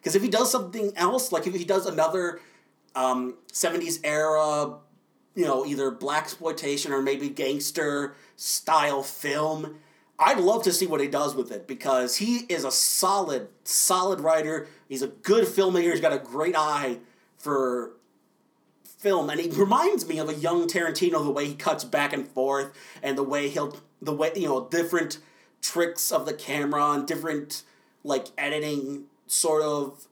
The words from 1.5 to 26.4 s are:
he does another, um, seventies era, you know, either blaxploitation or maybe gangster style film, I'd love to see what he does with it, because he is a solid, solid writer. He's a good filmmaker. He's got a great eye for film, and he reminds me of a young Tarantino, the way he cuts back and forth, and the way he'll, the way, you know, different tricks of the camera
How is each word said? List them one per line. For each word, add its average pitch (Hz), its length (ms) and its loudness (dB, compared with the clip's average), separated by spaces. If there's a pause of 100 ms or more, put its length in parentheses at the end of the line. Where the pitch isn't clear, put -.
he 175 120 -4
does 190 200 2
another, 170 560 0 (540)
um, 127 400 0 (160)
seventies 170 520 -2
era, 151 720 2 (600)
you 175 100 0
know, 135 200 0
either 139 260 -2
blaxploitation 147 1000 -4
or 139 100 0
maybe 139 280 0
gangster 143 880 -2 (200)
style 147 680 2
film, 156 760 -4 (400)
I'd 165 200 6
love 175 240 4
to 185 100 2
see 185 140 0
what 156 120 0
he 143 80 0
does 143 280 -2
with 123 160 -4
it, 101 160 -10
because 127 500 0
he 233 320 -2
is 170 140 -2
a 135 80 -2
solid, 185 760 0 (140)
solid 185 560 2
writer. 156 480 2 (220)
He's 131 140 -4
a 135 40 -2
good 202 380 4
filmmaker. 180 460 4
He's 156 100 0
got 160 120 4
a 139 40 0
great 143 400 -2
eye 143 420 0 (380)
for 127 560 -2 (880)
film, 175 460 0
and 151 100 -2
he 170 100 -4
reminds 214 580 4
me 160 100 -2
of 151 100 -2
a 156 60 -4
young 165 340 0
Tarantino, 170 560 0
the 147 60 0
way 143 160 0
he 147 80 -6
cuts 151 300 -2
back 143 300 -2
and 139 140 -6
forth, 139 440 -2 (320)
and 139 120 -2
the 139 80 0
way 143 240 -2
he'll, 147 300 -4 (240)
the 151 120 -4
way, 156 220 0
you 180 120 -2
know, 131 240 -2
different 170 480 0 (420)
tricks - 500 -2
of 156 140 0
the 151 80 -4
camera 147 600 0